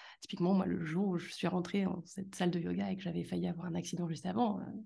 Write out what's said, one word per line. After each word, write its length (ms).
typiquement, 340
moi, 100
le 200
jour 240
où 100
je 140
suis 160
rentrée 360
dans 200
cette 320
salle 160
de 80
yoga 300
et 60
que 60
j'avais 220
failli 240
avoir 180
un 80
accident 340
juste 180
avant, 340
euh, 40